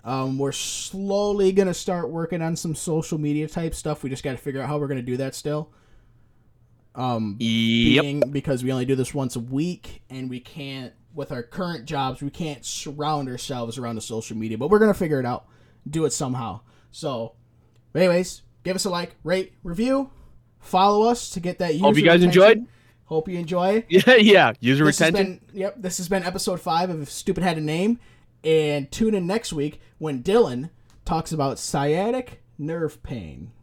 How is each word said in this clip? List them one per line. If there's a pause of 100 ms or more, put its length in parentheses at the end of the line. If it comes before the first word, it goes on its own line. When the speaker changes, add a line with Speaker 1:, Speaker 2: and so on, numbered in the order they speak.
Speaker 1:
Um,
we're
slowly
gonna
start
working
on
some
social
media
type
stuff.
We
just
gotta
figure
out
how
we're
gonna
do
that
still. (1200)
Um,
Speaker 2:
Yep.
Speaker 1:
being (100)
because
we
only
do
this
once
a
week,
and
we
can't, (200)
with
our
current
jobs,
we
can't
surround
ourselves
around
the
social
media,
but
we're
gonna
figure
it
out, (440)
do
it
somehow. (300)
So, (600)
anyways, (220)
give
us
a
like,
rate, (100)
review, (480)
follow
us
to
get
that
user
Speaker 2:
Hope
you
guys
Speaker 1:
retention. (140)
Speaker 2:
enjoyed. (380)
Speaker 1:
Hope
you
enjoy.
Speaker 2:
<laughs>
Yeah,
yeah,
user
Speaker 1:
This
has
Speaker 2:
retention.
Speaker 1:
been,
yep,
this
has
been
episode
five
of
If
Stupid
Had
a
Name, (420)
and
tune
in
next
week (180)
when
Dylan (340)
talks
about
sciatic (160)
nerve
pain. (100)